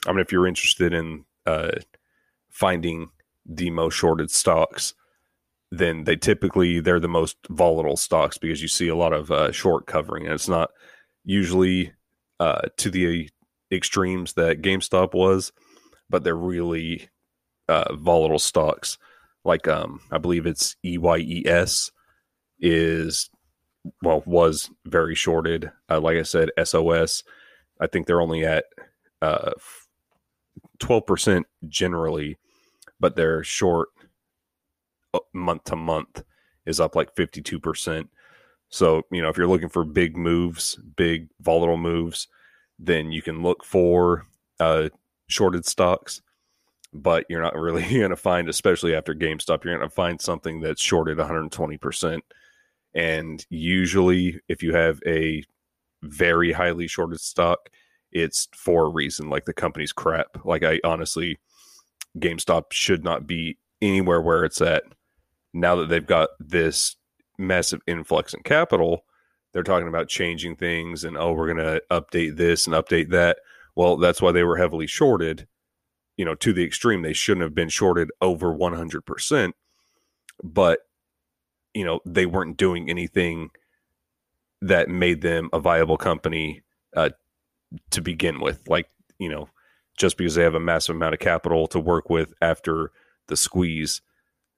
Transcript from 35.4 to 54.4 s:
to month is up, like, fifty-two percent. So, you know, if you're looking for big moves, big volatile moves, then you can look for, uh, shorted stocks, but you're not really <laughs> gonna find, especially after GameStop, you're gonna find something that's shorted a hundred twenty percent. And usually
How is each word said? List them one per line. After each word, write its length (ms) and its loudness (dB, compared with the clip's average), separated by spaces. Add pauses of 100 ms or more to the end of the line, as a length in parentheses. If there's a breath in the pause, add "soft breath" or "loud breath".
to 120 -6
month 460 -4 (420)
is 160 -4
up, 140 0
like, 200 -2
fifty-two 460 -6
percent. 500 -6 (580 soft breath)
So, 420 2
you 100 -2
know, 80 0
if 80 -4
you're 100 2
looking 220 2
for 160 -2
big 320 0
moves, 600 -2 (200)
big 320 0 (120)
volatile 360 2
moves, 500 -4 (520 soft breath)
then 340 0
you 100 -6
can 200 -8
look 220 0
for, 640 4 (340)
uh, 280 2 (400)
shorted 380 0
stocks, 560 0 (680)
but 360 0
you're 140 -4
not 120 -2
really 280 -2
<laughs> 180 0
gonna 160 0
find, 320 0
especially 460 0
after 200 -4
GameStop, 480 -2
you're 140 -4
gonna 140 -6
find 300 -4
something 400 -6
that's 220 -4
shorted 380 0
a 60 -2
hundred 260 -6
twenty 240 -6
percent. 480 -6 (720 soft breath)
And 560 -4
usually 1000 2